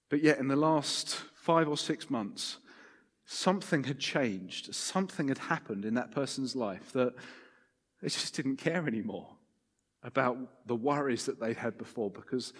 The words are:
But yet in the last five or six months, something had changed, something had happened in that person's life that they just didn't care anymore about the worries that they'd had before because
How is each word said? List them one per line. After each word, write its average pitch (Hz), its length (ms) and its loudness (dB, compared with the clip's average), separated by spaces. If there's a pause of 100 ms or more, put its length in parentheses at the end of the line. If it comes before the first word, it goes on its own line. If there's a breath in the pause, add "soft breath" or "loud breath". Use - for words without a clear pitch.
But 151 140 2
yet 151 160 8
in 131 100 0
the 139 80 2
last 151 600 2 (180)
five 165 340 4
or 147 80 0
six - 320 -2
months, - 480 -4 (680 loud breath)
something 180 580 2
had 139 160 -2
changed, 98 760 -2
something 185 540 0
had 135 80 2
happened 110 480 -2
in 110 80 0
that 123 180 0
person's 135 460 -2
life 104 360 -4
that 123 220 2 (840 loud breath)
they - 80 -4
just - 260 -4
didn't 135 220 0
care 170 300 0
anymore 101 500 -4 (680)
about 127 640 -2
the 120 100 0
worries 139 500 0
that - 120 -2
they'd 113 200 -2
had 113 180 -4
before 110 340 -4
because 113 500 -6